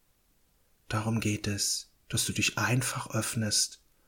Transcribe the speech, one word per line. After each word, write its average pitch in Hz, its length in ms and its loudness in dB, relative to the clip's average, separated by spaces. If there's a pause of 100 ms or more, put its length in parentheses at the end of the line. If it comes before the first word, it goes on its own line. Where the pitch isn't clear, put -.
(880)
Darum 113 320 0
geht 104 280 0
es, - 440 -2 (160)
dass - 180 0
du - 60 -2
dich - 260 0
einfach 123 520 0
öffnest - 760 0 (240)